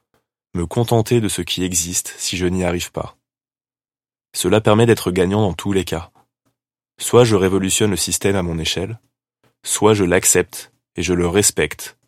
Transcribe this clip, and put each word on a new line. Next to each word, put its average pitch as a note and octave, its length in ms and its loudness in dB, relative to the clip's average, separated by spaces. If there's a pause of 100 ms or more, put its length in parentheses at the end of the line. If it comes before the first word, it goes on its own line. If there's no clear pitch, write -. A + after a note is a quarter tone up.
(540)
me E2+ 100 -2
contenter A#2 560 0
de G#2 80 0
ce F2+ 140 -4
qui F2+ 220 -6
existe F2 520 -4
si - 200 -8
je F2+ 100 -2
n'y F#2 180 -2
arrive F2 280 -4
pas. - 240 -10 (1160)
Cela G2 260 2
permet G#2+ 260 4
d'être G#2+ 240 2
gagnant F#2 320 0
dans F#2+ 120 0
tous G2+ 180 -6
les F#2+ 120 0
cas. - 260 -10 (880)
Soit A#2+ 240 4
je A2+ 100 2
révolutionne F#2+ 560 2
le F#2 60 -2
système G2 400 -2
à F#2+ 60 -2
mon E2+ 160 -4
échelle, F#2 420 -6 (640)
soit G#2+ 300 4
je G2+ 100 2
l'accepte - 680 0 (240)
et F#2+ 60 -4
je F2+ 120 -2
le F2 120 0
respecte, E2+ 800 -2